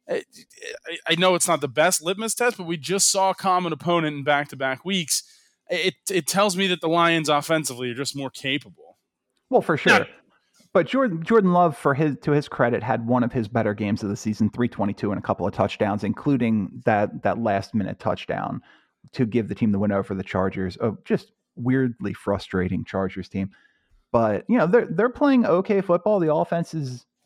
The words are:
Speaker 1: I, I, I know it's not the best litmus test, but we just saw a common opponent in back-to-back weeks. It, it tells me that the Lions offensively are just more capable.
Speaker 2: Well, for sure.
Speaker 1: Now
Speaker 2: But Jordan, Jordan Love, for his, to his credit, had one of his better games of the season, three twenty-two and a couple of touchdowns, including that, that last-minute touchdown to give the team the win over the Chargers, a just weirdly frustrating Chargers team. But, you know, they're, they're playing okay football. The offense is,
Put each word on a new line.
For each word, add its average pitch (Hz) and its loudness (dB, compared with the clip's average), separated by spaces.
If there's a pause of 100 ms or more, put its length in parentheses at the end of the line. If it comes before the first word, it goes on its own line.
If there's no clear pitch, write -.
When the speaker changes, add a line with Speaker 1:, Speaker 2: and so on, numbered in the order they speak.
Speaker 1:
I, - -4 (640)
I, 165 -10 (100)
I 165 2
know 180 2
it's 170 0
not 156 0
the 143 -4
best 156 2
litmus 196 -4
test, 240 -2
but 185 -10
we 170 -4
just 165 0
saw 190 2
a 185 -2
common 180 0
opponent 156 -2
in 139 -10
back-to-back 139 -2
weeks. 180 -2 (480)
It, 175 0 (160)
it 175 -2
tells 196 2
me 196 0
that 180 -2
the 165 -2
Lions 165 2
offensively 143 -2
are 120 -8
just 135 -8
more 139 -8
capable. 107 -8 (500)
Speaker 2:
Well, 240 4
for 156 0
sure. 180 4
Speaker 1:
Now - -4 (680)
Speaker 2:
But 175 4
Jordan, 226 0
Jordan 196 4
Love, 175 4
for 143 2
his, 143 0
to 151 2
his 143 2
credit, 120 0
had 117 -2
one 120 2
of 120 -2
his 117 -2
better 110 0
games 104 -2
of 101 -4
the 104 -4
season, 107 -2
three 120 -2
twenty-two 101 -4
and 98 -4
a - -10
couple 95 -2
of 101 -2
touchdowns, 104 0
including 113 -2
that, 104 0
that 98 0
last-minute 101 -2
touchdown - -4 (520)
to 131 0
give 113 -2
the 101 -6
team 107 2
the 98 2
win 101 0
over 98 -2
the 95 -4
Chargers, 92 -2
a 110 0 (140)
just - -4 (240)
weirdly 123 -2
frustrating 92 -2
Chargers 95 -6
team. 95 -4 (600)
But, 110 2
you 240 4
know, 160 4
they're, 202 4
they're 196 2
playing 254 2
okay 190 2
football. 190 2
The 156 2
offense 170 -2
is, 131 -6 (200)